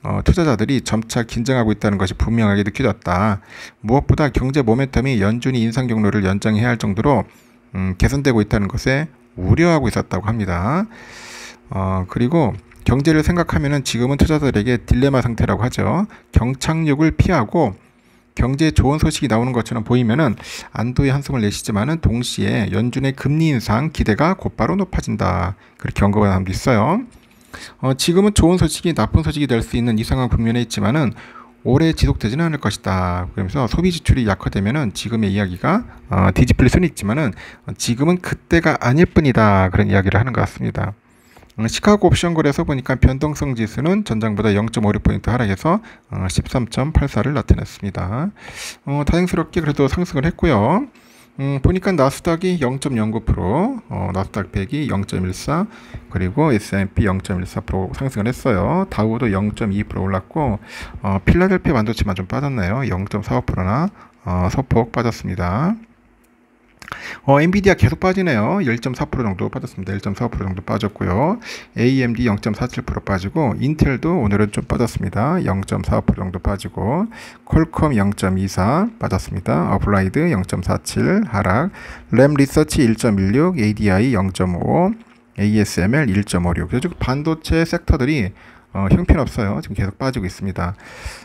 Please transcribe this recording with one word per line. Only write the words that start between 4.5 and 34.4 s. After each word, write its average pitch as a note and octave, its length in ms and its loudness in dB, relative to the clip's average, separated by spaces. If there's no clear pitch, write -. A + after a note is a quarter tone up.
모멘텀이 B2+ 580 0
연준이 A#2+ 420 0
인상 A#2 260 0
경로를 G#2+ 360 2
연장해야 G#2 440 2
할 A#2+ 100 0
정도로, A2 480 0
음, F#2+ 220 -2
개선되고 C3+ 440 2
있다는 G#2 260 0
것에 C3+ 420 -2
우려하고 C3+ 540 4
있었다고 - 380 -4
합니다. A2 580 -2
어, F#2+ 380 -2
그리고 B2+ 460 0
경제를 D#3 380 4
생각하면은 D3+ 600 0
지금은 B2 320 0
투자자들에게 B2+ 680 2
딜레마 C3 360 4
상태라고 A2 420 0
하죠. B2 440 0
경착륙을 D3+ 800 2
피하고 D#3 640 2
경제에 C#3 360 0
좋은 D3 280 2
소식이 D3+ 280 0
나오는 A#2 240 2
것처럼 A#2+ 320 -4
보이면은 B2 520 2
안도의 B2+ 400 0
한숨을 C3+ 300 -2
내쉬지만은 A2 580 -2
동시에 A2 720 -2
연준의 B2 420 -2
금리 D#3 360 0
인상 B2+ 420 0
기대가 D3 440 0
곧바로 - 420 -4
높아진다. F#2+ 800 -2
그렇게 - 280 -2
언급한 G2+ 240 2
사람도 F#2+ 220 0
있어요. C3 500 2
어, C3 160 0
지금은 G3 380 4
좋은 F3 240 4
소식이 E3+ 360 0
나쁜 C#3+ 300 0
소식이 D3 240 -2
될 A#2 140 2
수 - 140 -6
있는 A#2 240 0
이 - 60 -2
상황 C3 240 0
국면에 A#2 320 0
있지만은 A#2 500 0
오래 D3 280 4
지속되지는 C#3 540 0
않을 D#3 140 -2
것이다. F2+ 720 -2
그러면서 A2 340 -2
소비 F3 240 0
지출이 C3+ 360 2
약화되면은 A2 640 -2